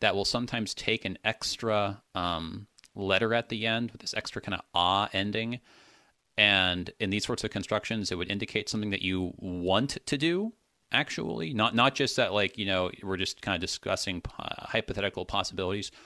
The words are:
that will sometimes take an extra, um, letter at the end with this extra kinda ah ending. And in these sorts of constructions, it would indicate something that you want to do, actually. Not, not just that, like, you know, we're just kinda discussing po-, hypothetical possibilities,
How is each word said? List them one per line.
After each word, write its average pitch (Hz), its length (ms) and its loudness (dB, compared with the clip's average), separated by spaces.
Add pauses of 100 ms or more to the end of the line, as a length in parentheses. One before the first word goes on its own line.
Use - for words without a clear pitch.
that 101 140 4
will 98 100 2
sometimes 120 480 -2
take - 320 0
an 95 180 -4
extra, 104 800 0 (120)
um, 87 520 -2 (280)
letter 98 400 2
at 117 140 0
the 113 180 -4
end 117 260 0
with - 80 -18
this - 140 -8
extra - 280 -6
kinda 98 200 -4 (120)
ah 90 380 4
ending. 113 480 -2 (760)
And 92 640 4
in 101 120 0
these 101 140 0
sorts 113 200 -2
of 107 60 -4
constructions, 104 600 -2
it 92 60 -2
would - 140 -4
indicate 101 380 -2
something 107 220 -2
that 98 120 0
you 92 360 0
want 92 680 0
to 143 120 0
do, 180 340 0 (400)
actually. 139 640 -2
Not, 110 200 2
not 127 200 4
just - 220 0
that, 104 160 4
like, 101 260 2
you 101 80 -2
know, 92 240 2 (120)
we're 95 140 -2
just - 260 -4
kinda 95 160 0
discussing 92 640 -2
po-, - 220 -10 (140)
hypothetical 98 640 -2
possibilities, 95 680 -2 (160)